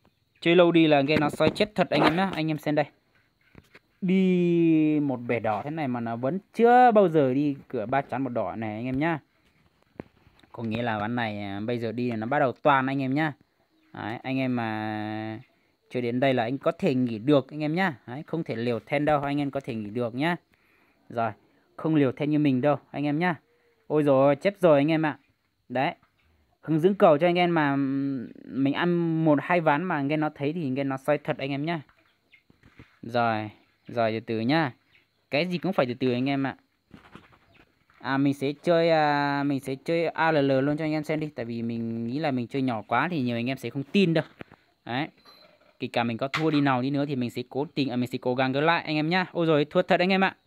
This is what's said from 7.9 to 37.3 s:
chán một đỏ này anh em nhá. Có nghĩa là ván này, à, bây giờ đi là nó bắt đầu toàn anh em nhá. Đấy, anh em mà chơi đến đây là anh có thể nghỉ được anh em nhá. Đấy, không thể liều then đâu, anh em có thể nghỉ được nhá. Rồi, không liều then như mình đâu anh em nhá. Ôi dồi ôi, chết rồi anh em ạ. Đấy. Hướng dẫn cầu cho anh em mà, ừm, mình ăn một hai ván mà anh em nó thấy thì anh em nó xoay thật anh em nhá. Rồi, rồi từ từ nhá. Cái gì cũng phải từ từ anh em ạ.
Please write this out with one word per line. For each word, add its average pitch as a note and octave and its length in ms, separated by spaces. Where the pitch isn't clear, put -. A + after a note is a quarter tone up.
chán B2+ 200
một C3 80
đỏ G2 260
này G#2+ 180
anh A2+ 100
em C3 140
nhá. D#3+ 200
Có A#2+ 100
nghĩa A2+ 200
là A2+ 160
ván A2+ 180
này, G#2+ 260
à, G2+ 180
bây A#2+ 180
giờ A2+ 140
đi B2 180
là A2+ 60
nó A2 100
bắt C#3 120
đầu C3+ 140
toàn C3+ 340
anh C3+ 160
em C3 120
nhá. D3+ 180
Đấy, G#2+ 300
anh C3 160
em B2+ 180
mà A2 840
chơi B2 120
đến A#2+ 180
đây C3+ 140
là B2 80
anh B2+ 160
có E3 140
thể D#3+ 220
nghỉ B2 240
được C3+ 320
anh D3+ 120
em D3+ 120
nhá. F3+ 200
Đấy, B2+ 200
không D#3+ 180
thể C3 120
liều A#2 300
then D3 180
đâu, D3 180
anh C#3+ 180
em C#3 100
có C3+ 100
thể C3 140
nghỉ G#2 160
được A#2 240
nhá. D#3+ 220
Rồi, A2+ 220
không D#3+ 180
liều C3+ 180
then D3 180
như D3+ 80
mình C#3 220
đâu C#3+ 160
anh C#3+ 140
em D3 140
nhá. F3 160
Ôi D3+ 160
dồi C#3 240
ôi, C#3+ 100
chết G3 240
rồi D#3 180
anh D3 120
em D#3+ 160
ạ. C#3+ 120
Đấy. C3 260
Hướng D#3 200
dẫn G3 140
cầu E3+ 240
cho E3+ 100
anh F3 100
em F3 160
mà, D3+ 160
ừm, C#3 580
mình C3+ 300
ăn E3 500
một D3 180
hai F3+ 180
ván D#3 240
mà F3+ 120
anh C#3 120
em D#3 120
nó D3+ 140
thấy D3 180
thì E3+ 140
anh C3 80
em C#3 140
nó C3+ 80
xoay D3 220
thật C#3 200
anh C#3 120
em C#3+ 140
nhá. E3 160
Rồi, A#2 480
rồi A#2 240
từ A2 80
từ A2 200
nhá. C3+ 320
Cái D3 160
gì F3 120
cũng - 140
phải C#3+ 140
từ A#2+ 80
từ B2+ 180
anh B2+ 160
em C#3 180
ạ. B2+ 100